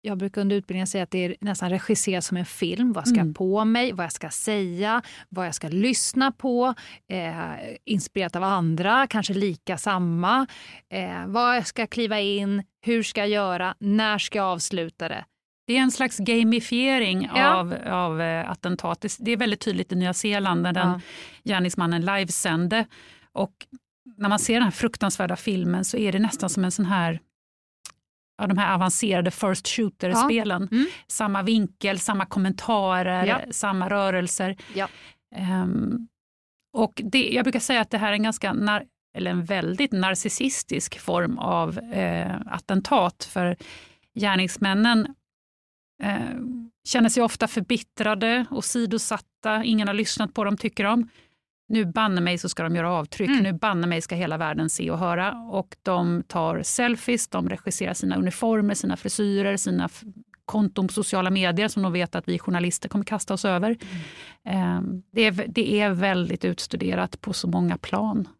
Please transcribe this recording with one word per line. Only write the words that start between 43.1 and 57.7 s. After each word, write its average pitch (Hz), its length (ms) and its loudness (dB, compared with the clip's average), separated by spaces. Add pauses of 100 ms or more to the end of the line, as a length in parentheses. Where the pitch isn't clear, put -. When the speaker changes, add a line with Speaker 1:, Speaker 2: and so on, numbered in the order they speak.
Speaker 2:
för 180 320 -2 (600)
gärningsmännen, 202 920 2 (960)
eh, 202 160 -2 (680)
känner 233 220 4
sig 240 140 4
ofta 226 240 0
förbittrade 226 1040 0
och 262 140 -4
sidosatta. 220 1000 -2
Ingen 220 240 2
har 202 80 0
lyssnat 214 380 -2
på 220 100 -2
dem, 202 140 0
tycker - 260 -4
de. 226 260 2 (600)
Nu 220 160 2
banne 190 360 2
mig 175 160 0
så 180 120 -4
ska - 140 -4
de 165 120 -2
göra 170 160 0
avtryck. 170 380 -2
Speaker 1:
Mm. 262 140 4
Speaker 2:
Nu 196 100 2
banne 175 340 0
mig 170 140 0
ska 175 140 -6
hela 165 220 -2
världen 160 320 -2
se 165 220 -4
och 170 80 -2
höra. 180 340 0
Och 226 480 -6
de 175 460 0
tar 165 360 -2
selfies, 240 640 0
de 180 220 -2
regisserar 185 440 -4